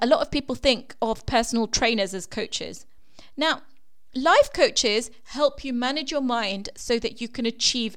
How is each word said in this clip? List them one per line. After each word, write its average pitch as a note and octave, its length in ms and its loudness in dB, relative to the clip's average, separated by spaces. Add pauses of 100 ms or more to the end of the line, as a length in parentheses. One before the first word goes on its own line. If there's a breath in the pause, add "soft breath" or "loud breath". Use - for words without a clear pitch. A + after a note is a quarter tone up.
a A#3+ 40 4
lot C#4+ 140 6
of C#4+ 100 -4
people C#4 240 -2
think - 460 2
of A3 240 -2
personal A#3 420 2
trainers A3 460 2
as F#3 140 -6
coaches. - 580 -8 (540 soft breath)
Now, D4+ 240 0 (520)
life F4 380 6
coaches A#3+ 580 2 (140 soft breath)
help C#4+ 400 0
you C4+ 80 -4
manage C4 400 -2
your D4 80 0
mind G#3+ 560 -2
so A#3 220 0
that - 240 -4
you A#3 60 -4
can A3+ 180 -4
achieve A3+ 500 -2